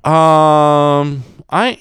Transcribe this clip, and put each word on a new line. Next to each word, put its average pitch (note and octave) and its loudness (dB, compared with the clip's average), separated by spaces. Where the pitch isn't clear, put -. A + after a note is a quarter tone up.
Um, D3 0
I A3+ -4